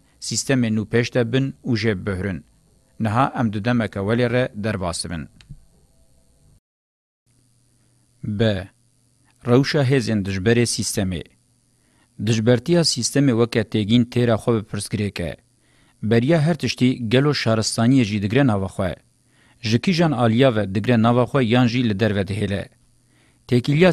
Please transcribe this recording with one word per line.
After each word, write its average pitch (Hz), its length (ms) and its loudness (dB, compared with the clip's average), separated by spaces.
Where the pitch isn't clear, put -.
sîstemên 120 560 -2
nû 110 140 -2
pêş 117 240 0
de 117 200 0
bin 131 120 0
û - 120 -4
jê 110 240 0
bibihrin. 95 380 -4
Niha 113 260 0
em 113 140 0
di 104 120 -6
demeke 113 340 -2
welê 117 300 0
re 123 140 0
derbas 101 540 -6
bin. 82 140 -8
B. 104 440 -2
Rewşa 135 360 2
hêzên 117 420 0
dijberê 101 400 0
sîstemê. 95 680 -6
Dijbertiya 117 640 2
sîstemê 139 500 0
weke 117 300 0
têgîn 107 440 2
têra 120 300 0
xwe 107 180 -2
bi 107 160 0
pirsgirêk 101 520 -6
e. 76 160 -8
Beriya 120 380 2
her 165 140 2
tiştî 123 540 0
gelo 135 240 2
şaristaniyê 117 680 2
jî 104 180 -2
digre 120 260 2
nava 101 180 0
xwe. 92 300 -6
Ji 117 200 0
kîjan 170 300 2
aliya 120 440 2
ve 98 200 -2
digre 113 260 2
nava 120 220 2
xwe 131 200 0
yan 123 240 2
jî 120 220 0
li 98 100 -2
derve 104 220 0
dihêle. 98 420 -6
Têkiliya 147 460 4